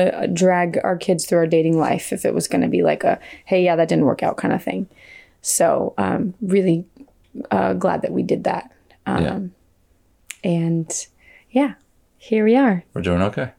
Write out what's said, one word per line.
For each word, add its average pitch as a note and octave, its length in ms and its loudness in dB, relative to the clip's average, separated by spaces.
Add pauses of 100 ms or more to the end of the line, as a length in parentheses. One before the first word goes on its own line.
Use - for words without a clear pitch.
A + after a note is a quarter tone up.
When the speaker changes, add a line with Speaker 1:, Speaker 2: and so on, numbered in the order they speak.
(180)
Speaker 1:
wanna - 100 -2
drag F3 540 2
our F#3 140 0
kids F3 300 -2
through F3 120 2
our E3 80 4
dating D#3+ 320 2
life D3+ 340 -2
if G3+ 120 -6
it - 100 0
was - 140 -2
gonna - 200 0
be F3 140 0
like D#3 220 0
a, - 160 0 (240)
"Hey, F#3 200 2
yeah, F3 120 2
that E3 120 2
didn't D#3+ 160 2
work - 200 0
out" - 160 -2
kinda - 180 -2
thing. F#3+ 300 -6 (540)
So, - 540 0
um, F#3+ 440 -2
really, F#3 460 2 (680)
uh, F#3+ 220 0
glad F3+ 280 -2
that - 100 -4
we F#3 120 -2
did - 200 -2
that. - 260 -4 (360)
Speaker 2:
Yeah. F#3+ 280 -2
Speaker 1:
Um, F#3 180 -8 (920)
and E3 600 -2 (440)
yeah, B3 240 0 (440)
here A3 260 0
we A3+ 120 6
are. A3 280 2 (100)
Speaker 2:
We're - 80 -4
doing F2 200 2
okay. A#2+ 360 -2